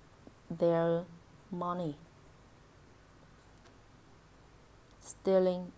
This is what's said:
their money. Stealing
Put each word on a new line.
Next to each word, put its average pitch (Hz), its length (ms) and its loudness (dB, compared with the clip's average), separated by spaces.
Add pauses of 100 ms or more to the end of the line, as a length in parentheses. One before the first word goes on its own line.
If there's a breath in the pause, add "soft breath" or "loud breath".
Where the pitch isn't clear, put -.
(580)
their 170 440 2 (480)
money. 175 440 -4 (3000)
Stealing 185 640 2 (120)